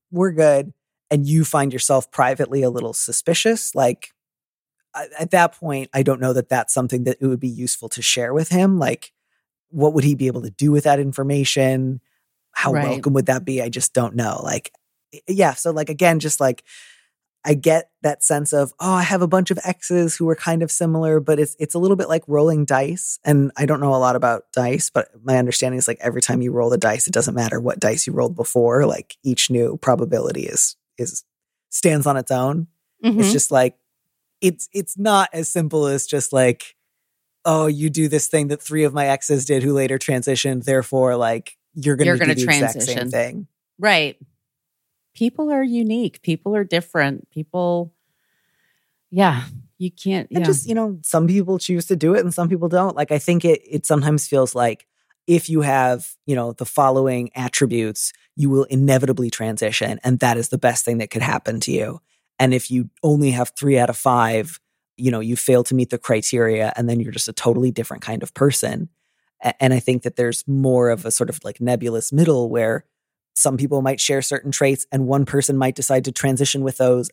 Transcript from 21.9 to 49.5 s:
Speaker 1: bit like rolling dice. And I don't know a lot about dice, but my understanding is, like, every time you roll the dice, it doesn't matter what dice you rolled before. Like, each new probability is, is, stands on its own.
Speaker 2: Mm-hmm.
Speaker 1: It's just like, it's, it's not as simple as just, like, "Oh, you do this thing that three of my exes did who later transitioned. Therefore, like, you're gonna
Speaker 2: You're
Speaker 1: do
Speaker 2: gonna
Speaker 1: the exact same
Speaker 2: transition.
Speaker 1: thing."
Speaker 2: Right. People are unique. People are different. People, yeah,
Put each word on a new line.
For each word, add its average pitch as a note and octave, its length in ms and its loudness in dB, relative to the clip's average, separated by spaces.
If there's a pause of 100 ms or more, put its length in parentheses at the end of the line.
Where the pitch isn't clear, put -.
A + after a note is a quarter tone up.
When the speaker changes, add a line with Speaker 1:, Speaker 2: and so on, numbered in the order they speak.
Speaker 1:
bit F3+ 120 -4
like D#3+ 180 0
rolling D3 380 2
dice. C#3 600 -2
And C#3 320 4
I C#3+ 100 0
don't D3 120 0
know C#3 160 2
a B2+ 80 2
lot B2+ 140 4
about A#2+ 360 0
dice, C3 380 -2
but A#2 200 -2 (120)
my C3 160 2
understanding B2+ 400 0
is, B2 80 -2
like, A#2 140 -4
every A#2+ 200 -2
time B2+ 220 0
you B2 80 -2
roll A#2+ 200 0
the B2 60 4
dice, G#2+ 300 0
it F#3 60 -6
doesn't A#2+ 240 0
matter A#2+ 240 -2
what B2 180 -4
dice - 260 0
you - 80 -6
rolled B2 220 -2
before. A#2+ 500 2
Like, - 380 -4
each - 260 -2
new A#2+ 280 0
probability - 680 -2
is, - 320 -2 (240)
is, - 240 -8 (480)
stands D3+ 340 0
on C#3 120 2
its C3 160 -4
own. C#3 340 0 (380)
Speaker 2:
Mm-hmm. A3+ 160 2
Speaker 1:
It's G3 100 4
just - 220 0
like, B2+ 240 4 (640)
it's, F3+ 320 -2
it's G3 260 -8
not G3+ 340 2
as D#3+ 160 -6
simple D#3 380 0
as C#3 180 -2
just, - 280 -4
like, B2+ 420 0 (680)
"Oh, D#3+ 220 2
you D3+ 240 0
do D#3 180 0
this D3 180 0
thing D3 220 0
that D3 120 -6
three D#3 220 -2
of C#3+ 100 2
my C#3+ 140 -2
exes C#3 380 0
did C3+ 180 0
who C#3+ 100 0
later C3+ 280 0
transitioned. C3 640 -2
Therefore, B2+ 500 2
like, A#2 420 -2 (180)
you're D3 200 0
gonna C#3 120 2
Speaker 2:
You're F3 100 4
Speaker 1:
do - 20 -2
Speaker 2:
gonna D#3 160 2
Speaker 1:
the B2+ 80 0
exact B2 400 0
same B2+ 140 -2
Speaker 2:
transition. B2 160 -4
Speaker 1:
thing." B2+ 340 -4 (320)
Speaker 2:
Right. F3 400 0 (960)
People D4+ 360 -4
are C#4 120 0
unique. A#3 580 -2
People F3 340 -4
are G#3 80 0
different. E3 680 -4
People, F3 600 -4 (1200)
yeah, F3 340 2 (340)